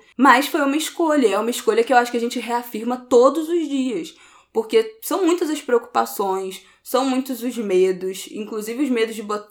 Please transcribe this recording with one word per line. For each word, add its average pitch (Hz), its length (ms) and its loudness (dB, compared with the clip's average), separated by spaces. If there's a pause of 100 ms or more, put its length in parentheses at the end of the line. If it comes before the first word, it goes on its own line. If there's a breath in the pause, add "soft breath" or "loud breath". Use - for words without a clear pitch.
(160 loud breath)
Mas 269 320 6
foi 320 140 -2
uma 277 160 0
escolha. 311 500 0
É 196 100 0
uma 226 120 -2
escolha 226 340 0
que 247 80 -2
eu 247 60 6
acho 240 120 4
que 240 80 -4
a 233 40 0
gente 240 180 -4
reafirma 233 580 -4
todos 277 520 4
os 339 180 0
dias. 254 480 -4 (380 loud breath)
Porque 220 480 0
são 370 240 -2
muitas 349 240 2
as 302 120 -4
preocupações, 196 1040 -2 (180 soft breath)
são 254 220 0
muitos 262 360 -2
os 233 160 -6
medos, 185 760 0
inclusive 220 520 -6
os 262 60 0
medos 226 260 0
de 220 80 -10
bot-, 208 280 -6